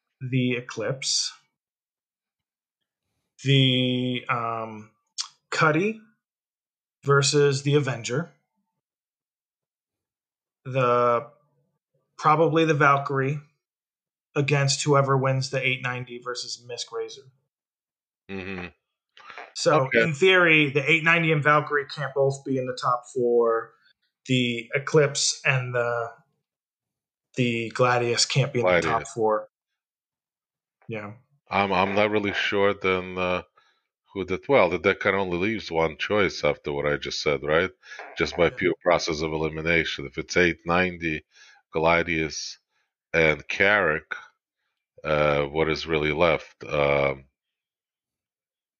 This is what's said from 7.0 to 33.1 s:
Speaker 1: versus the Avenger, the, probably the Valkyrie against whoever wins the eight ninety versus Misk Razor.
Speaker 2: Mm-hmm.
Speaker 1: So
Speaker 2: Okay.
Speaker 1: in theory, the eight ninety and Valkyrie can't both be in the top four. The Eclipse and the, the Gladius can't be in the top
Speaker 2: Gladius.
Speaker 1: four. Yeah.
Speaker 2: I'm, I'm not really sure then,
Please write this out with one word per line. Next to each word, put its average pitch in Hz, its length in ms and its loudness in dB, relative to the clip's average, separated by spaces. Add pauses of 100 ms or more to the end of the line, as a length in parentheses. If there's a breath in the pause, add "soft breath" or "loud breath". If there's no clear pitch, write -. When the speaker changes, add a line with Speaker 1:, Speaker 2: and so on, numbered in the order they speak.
Speaker 1:
versus 143 580 4
the 143 120 0
Avenger, 123 560 -2 (2250)
the, 123 600 2 (880)
probably 156 480 4
the 156 80 2
Valkyrie 139 680 2 (960)
against 139 480 0
whoever 139 340 4
wins 131 320 0
the 131 160 -4
eight 127 160 -2
ninety 123 420 -8
versus 120 460 -10
Misk 120 260 -12
Razor. 113 260 -10 (1080)
Speaker 2:
Mm-hmm. 92 380 -10 (880 loud breath)
Speaker 1:
So 151 320 2
Speaker 2:
Okay. 113 160 2
Speaker 1:
in 151 100 -2
theory, 165 560 4
the 135 200 -2
eight 160 140 2
ninety 165 280 2
and 151 120 2
Valkyrie 147 440 2
can't 143 260 -10
both 135 320 0
be 131 120 -2
in 127 100 -4
the 127 120 -8
top 123 240 -2 (100)
four. 117 580 2 (560 soft breath)
The 120 480 0
Eclipse 143 680 0
and 127 300 -2
the, 120 380 -4 (1200)
the 117 360 -2
Gladius 120 580 0
can't 127 240 0
be 123 60 0
in 113 80 2
the 90 140 4
top - 20 -2
Speaker 2:
Gladius. 113 320 -2
Speaker 1:
four. 107 320 0 (1400)
Yeah. 107 260 -10 (360)
Speaker 2:
I'm, 98 240 0
I'm 98 220 0
not 104 160 2
really 101 220 -2
sure 101 420 0
then, 92 420 -2